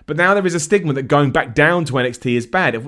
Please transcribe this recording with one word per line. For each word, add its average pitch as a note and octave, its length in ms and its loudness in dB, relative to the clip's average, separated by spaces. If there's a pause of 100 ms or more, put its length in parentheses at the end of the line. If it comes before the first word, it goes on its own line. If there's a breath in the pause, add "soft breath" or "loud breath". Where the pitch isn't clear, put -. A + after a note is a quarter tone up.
but D3+ 100 -4
now F3+ 160 4
there G3+ 120 0
is E3+ 100 0
a E3+ 40 -2
stigma D#3+ 340 0
that C3+ 100 -4
going C#3+ 280 2
back C3 220 -2
down D#3+ 320 2
to B2+ 140 -2
N B2 80 0
X A#2+ 100 -6
T A#2+ 180 -2
is A#2 120 -2
bad. F3 280 0
If, A#2 120 -10